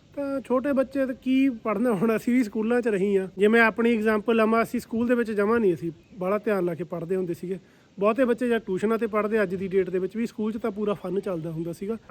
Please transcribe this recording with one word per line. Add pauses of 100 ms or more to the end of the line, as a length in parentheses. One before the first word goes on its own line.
(160)
ਤਾਂ
ਛੋਟੇ
ਬੱਚੇ
ਤਾਂ
ਕੀ
ਪੜ੍ਹਨਾ
ਹੁਣ?
ਅਸੀਂ
ਵੀ
ਸਕੂਲਾਂ
'ਚ
ਰਹੀ
ਹਾਂ। (100)
ਜੇ
ਮੈਂ
ਆਪਣੀ
ਐਗਜ਼ਾਂਪਲ
ਲਵਾਂ,
ਅਸੀਂ
ਸਕੂਲ
ਦੇ
ਵਿੱਚ
ਜਮਾਂ
ਨਹੀਂ
ਅਸੀਂ (280)
ਬਾਹਲਾ
ਧਿਆਨ
ਲਾ
ਕੇ
ਪੜ੍ਹਦੇ
ਹੁੰਦੇ
ਸੀਗੇ। (400)
ਬਹੁਤੇ
ਬੱਚੇ
ਜਾਂ
ਟਿਊਸ਼ਨਾਂ
'ਤੇ
ਪੜ੍ਹਦੇ,
ਅੱਜ
ਦੀ
ਡੇਟ
ਦੇ
ਵਿੱਚ
ਵੀ
ਸਕੂਲ
'ਚ
ਤਾਂ
ਪੂਰਾ
ਫਨ
ਚੱਲਦਾ
ਹੁੰਦਾ
ਸੀਗਾ। (140)